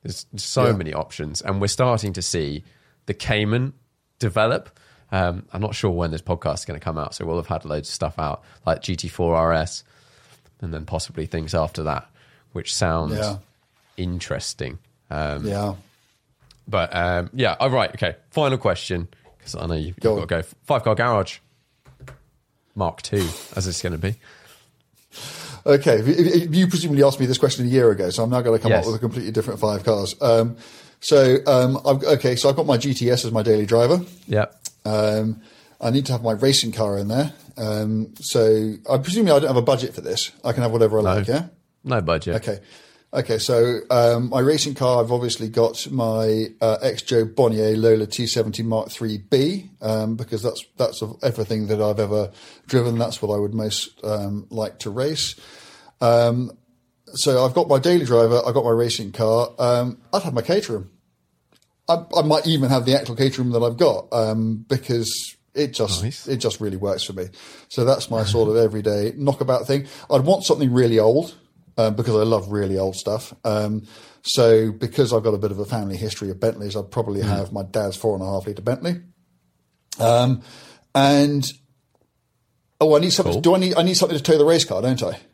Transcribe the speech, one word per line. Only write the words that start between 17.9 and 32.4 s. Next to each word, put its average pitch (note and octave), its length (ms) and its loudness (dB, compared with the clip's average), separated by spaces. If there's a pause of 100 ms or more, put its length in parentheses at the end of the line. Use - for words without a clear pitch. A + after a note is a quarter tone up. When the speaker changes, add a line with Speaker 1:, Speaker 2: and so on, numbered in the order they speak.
Speaker 1:
okay. - 240 -4 (160)
Final C#3 260 0
question, F#2 520 -4 (320)
'cause - 120 -16
I D#2+ 120 -8
know E2+ 100 -4
you've, F2 240 -8
Speaker 2:
Go A2+ 160 2
Speaker 1:
you've G2 80 -2
Speaker 2:
on. D#2+ 40 -8
Speaker 1:
gotta E2 160 -4
go. - 40 -14 (160)
Five - 220 -2
Car A2 100 2
Garage A2+ 440 0 (1400)
Mark F#2 260 -4
two, G2 260 -2 (280)
as F#2 120 -4
it's F2 140 -6
gonna F2 160 -6
be. F#2 180 -4 (1500)
Speaker 2:
Okay, C#3 340 6
if, A2 80 0
if, E3+ 280 4 (140)
if D3+ 60 -2
you F#3 120 6
presumably E3+ 360 2
asked C3+ 160 4
me C3+ 60 2
this B2 120 0
question B2+ 280 0
a B2 40 0
year B2 220 6
ago, F#2+ 180 0
so A2+ 140 -2
I'm A2+ 60 0
now B2 120 2
gonna A2+ 180 2
come A#2 120 0
Speaker 1:
Yes. G#2 140 4
Speaker 2:
up - 20 0
with A2+ 80 0
a G#2+ 40 -6
completely A2+ 320 -4
different G#2+ 280 -4
five G#2 240 -2
cars. G2+ 380 0
Um, A#2 360 4 (420)
so, C3+ 460 6
um, C3 400 4
I've, C#3 180 2
okay, C3 320 2
so C#3 140 2